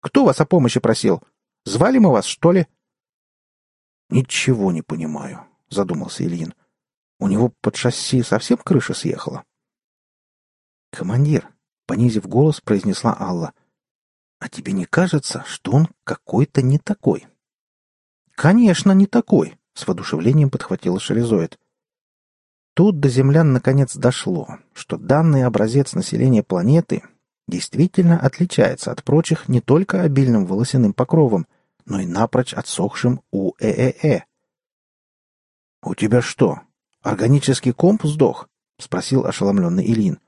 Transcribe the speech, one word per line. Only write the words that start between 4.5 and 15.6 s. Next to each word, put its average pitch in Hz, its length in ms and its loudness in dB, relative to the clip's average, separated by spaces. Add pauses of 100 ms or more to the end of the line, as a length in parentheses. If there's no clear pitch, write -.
не 80 100 -4
понимаю», 78 640 -10 (240)
задумался 92 540 -6
Ильин. 85 300 -8 (680)
«У - 80 -4
него 113 340 0
под - 140 -4
шасси - 480 -2
совсем - 340 -2
крыша - 360 -2
съехала?» - 500 -8 (1500)
«Командир», 127 560 -2 (380)
понизив 110 420 -2
голос, 147 320 2
произнесла 104 600 -2
Алла. - 340 -8 (840)
«А - 100 -14
тебе - 240 -10
не 185 120 -2
кажется, - 600 -2
что - 280 -10